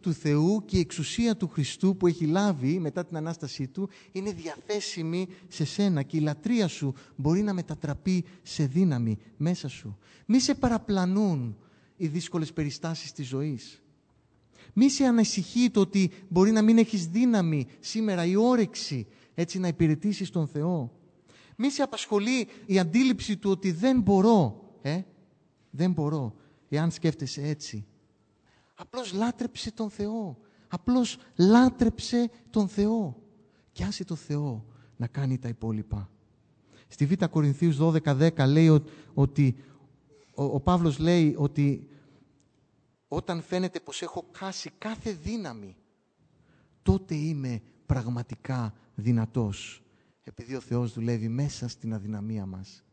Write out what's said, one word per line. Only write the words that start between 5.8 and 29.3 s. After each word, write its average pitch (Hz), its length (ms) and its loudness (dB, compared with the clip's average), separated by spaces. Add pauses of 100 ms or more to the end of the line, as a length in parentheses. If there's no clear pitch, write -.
και 160 140 -4
η - 20 2
λατρεία 170 480 0
σου 139 260 -4 (220)
μπορεί 156 260 0
να 208 120 -2
μετατραπεί 170 720 -4 (180)
σε - 220 -4
δύναμη 131 520 0 (200)
μέσα 160 300 -2
σου. 104 300 -12 (280)
Μη 240 140 4
σε 269 160 0
παραπλανούν 190 1040 0 (400)
οι 175 100 -4
δύσκολες 160 460 -4
περιστάσεις 151 580 -6
της 139 160 -10
ζωής. 135 540 -8 (920)
Μη 262 160 6
σε 269 160 2
ανησυχεί 233 640 2
το 214 100 2
ότι 190 320 2 (180)
μπορεί 190 220 4
να 220 100 4
μην 226 160 6
έχεις 214 300 2
δύναμη 175 600 2 (120)
σήμερα 202 460 -2
ή 185 100 2
όρεξη 214 720 2 (260)
έτσι 170 260 -4
να 180 80 -2
υπηρετήσεις 175 640 0
τον 160 180 -2
Θεό. 151 520 -4 (580)
Μη 262 120 0
σε 277 120 -4
απασχολεί 226 680 0 (180)
η 190 140 2
αντίληψη 208 580 2
του 196 120 -2
ότι 190 220 0
δεν 240 300 2
μπορώ, 190 680 4 (120)
ε, 156 200 -4 (680)
δεν 175 220 0
μπορώ, 147 440 -2 (340)
εάν 156 220 0
σκέφτεσαι 147 500 -4
έτσι. 143 440 -8 (880)
Απλώς 208 380 -10
λάτρεψε 233 580 -4